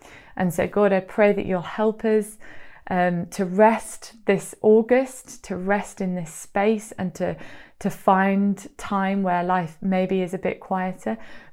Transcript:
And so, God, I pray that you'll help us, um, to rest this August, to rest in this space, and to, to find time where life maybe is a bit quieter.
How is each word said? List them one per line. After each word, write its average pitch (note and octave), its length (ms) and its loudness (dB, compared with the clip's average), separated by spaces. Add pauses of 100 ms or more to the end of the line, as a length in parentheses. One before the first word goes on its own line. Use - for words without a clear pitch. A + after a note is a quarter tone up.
(360)
And F3+ 180 0
so, F#3 140 2
God, G3+ 260 4
I F#3+ 60 2
pray G#3 340 4
that G3 140 -2
you'll F#3 140 -2
help G#3+ 440 -2
us, G#3+ 320 0 (500)
um, F3+ 400 0
to G3 180 -4
rest G#3+ 680 2 (120)
this G3 360 0
August, A3+ 840 2
to F#3+ 100 -8
rest G3 460 -4
in F#3 120 -2
this F3 180 -6
space, G#3 680 -2
and F3+ 160 -4
to, F3 200 -4 (440)
to G3+ 100 -2
find G3 880 2
time G3 460 -2
where F3 200 0
life F3+ 380 -2
maybe F#3 400 0
is F3+ 120 -4
a F#3+ 40 -6
bit F#3 220 -4
quieter. F#3+ 580 -4 (340)